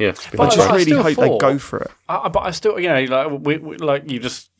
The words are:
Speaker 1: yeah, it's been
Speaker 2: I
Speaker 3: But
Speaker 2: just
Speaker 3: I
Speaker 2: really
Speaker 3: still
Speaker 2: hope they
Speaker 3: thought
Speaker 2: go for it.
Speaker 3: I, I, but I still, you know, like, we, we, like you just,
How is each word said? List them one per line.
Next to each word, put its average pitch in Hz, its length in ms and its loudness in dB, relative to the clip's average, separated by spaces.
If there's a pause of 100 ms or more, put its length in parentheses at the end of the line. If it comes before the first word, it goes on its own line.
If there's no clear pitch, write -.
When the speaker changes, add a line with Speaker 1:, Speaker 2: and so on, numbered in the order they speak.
Speaker 1:
yeah, 107 80 2
it's - 180 -6
been - 140 -2
Speaker 2:
I - 60 4
Speaker 3:
But 240 100 4
Speaker 2:
just 190 120 6
Speaker 3:
I - 40 2
Speaker 2:
really 190 140 4
Speaker 3:
still 147 180 4
Speaker 2:
hope 156 120 0
they 127 120 2
Speaker 3:
thought 117 120 0
Speaker 2:
go 139 180 2
for - 200 -10
it. - 120 -10 (180)
Speaker 3:
I, 170 160 -4
I, - 60 -4
but 180 100 0
I 180 100 -4
still, 202 300 -2
you 175 80 0
know, 143 160 2
like, 139 400 -2
we, 147 140 0
we, 156 180 -14
like 147 340 -2
you 123 80 -6
just, 120 420 -10